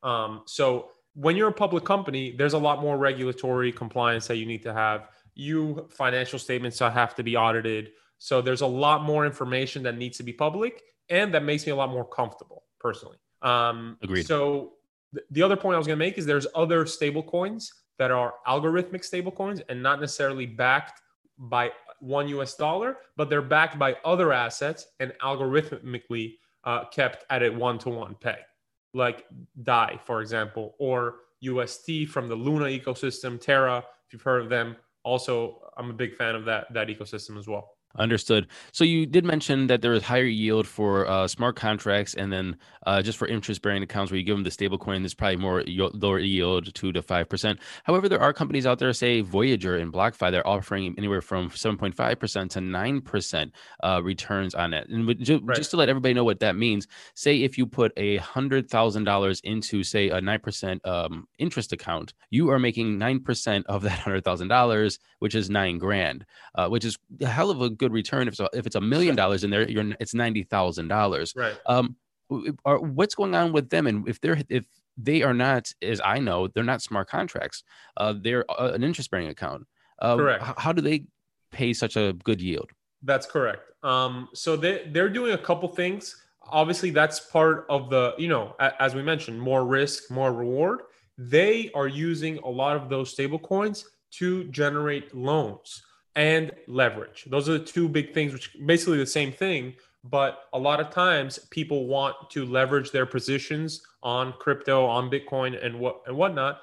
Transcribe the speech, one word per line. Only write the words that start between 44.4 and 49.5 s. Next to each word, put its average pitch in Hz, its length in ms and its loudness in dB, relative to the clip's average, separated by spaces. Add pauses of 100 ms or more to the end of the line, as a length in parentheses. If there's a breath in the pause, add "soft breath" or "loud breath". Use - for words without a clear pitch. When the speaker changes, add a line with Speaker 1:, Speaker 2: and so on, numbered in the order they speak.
Speaker 2:
the 90 80 -2
stable 98 260 -2
coin, 95 240 -4
there's 92 120 -6
probably 98 220 0
more 92 260 0
yo-, 92 320 0
lower 98 260 2
yield, 90 540 0
two 92 180 -4
to 87 100 -2
five 87 260 0
percent. 104 300 -2 (260 loud breath)
However, 185 240 2
there - 140 2
are 143 100 6
companies 143 340 -2
out 123 120 4
there, 127 140 2
say 120 280 2
Voyager 98 560 2